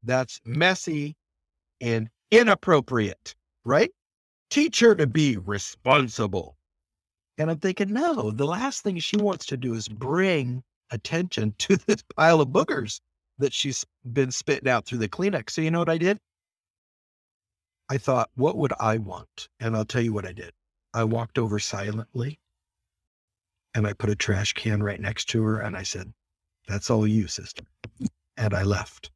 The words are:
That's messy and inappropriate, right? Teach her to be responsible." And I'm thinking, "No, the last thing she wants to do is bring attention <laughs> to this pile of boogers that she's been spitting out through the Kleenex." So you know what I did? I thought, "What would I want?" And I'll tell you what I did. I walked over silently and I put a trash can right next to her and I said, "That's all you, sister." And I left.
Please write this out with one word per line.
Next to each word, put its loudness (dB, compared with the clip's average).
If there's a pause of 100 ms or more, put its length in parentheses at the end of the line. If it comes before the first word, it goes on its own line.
That's -2
messy 0 (640)
and 0 (220)
inappropriate, 4 (300)
right? 2 (580)
Teach 2
her 8
to 2
be 2
responsible." 0 (800)
And 0
I'm -2
thinking, -2
"No, 0
the 0
last -4
thing -4
she -2
wants 0
to -6
do -4
is -6
bring 0 (280)
attention -2
<laughs> -20
to 4
this 0 (120)
pile 8
of 2
boogers 0 (380)
that 0
she's -4 (280)
been 2
spitting -2
out 2
through -6
the -2
Kleenex." -4
So -4
you 0
know 2
what 0
I 2
did? 0 (1700)
I 0
thought, 0
"What 2
would 0
I 2
want?" -12 (100)
And -2
I'll 0
tell -2
you 0
what -6
I -12
did. -16 (400)
I 0
walked -2
over 0
silently -6 (1300)
and 2
I -2
put -2
a 0
trash 0
can 0
right -4
next -6
to 0
her 0
and -6
I -10
said, -10 (540)
"That's -4
all 4
you, 2
sister." -12 (720)
And 0
I 0
left. -2